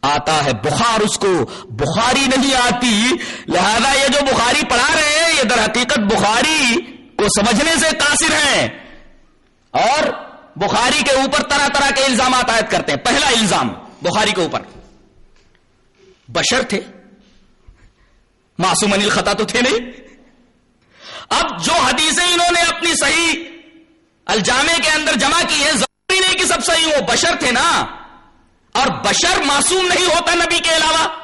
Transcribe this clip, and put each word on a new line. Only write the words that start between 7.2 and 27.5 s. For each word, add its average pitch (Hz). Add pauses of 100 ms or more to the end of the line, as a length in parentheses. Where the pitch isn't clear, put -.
سمجھنے 226
سے 320
قاصر 302
ہیں 262 (1000)
اور 226 (300)
بخاری 220
کے 285
اوپر 269
طرح 277
طرح 277
کے 269
الزامات 254
عائد 226
کرتے 170
ہیں۔ 139
پہلا 277
الزام 196 (340)
بخاری 208
کے 185
اوپر، 131 (1700)
بشر 175
تھے، - (1800)
معصوم 185
عن 196
الخطا 202
تو 208
تھے 247
نہیں۔ 247 (1400)
اب 233
جو 311
حدیثیں 311
انہوں 349
نے 339
اپنی 339
صحیح 311 (840)
الجامع 254
کے 311
اندر 311
جمع 285
کی 302
ہیں، 302
ضروری 311
نہیں 381
کہ 370
سب 339
صحیح 330
ہو، 294
بشر 277
تھے 294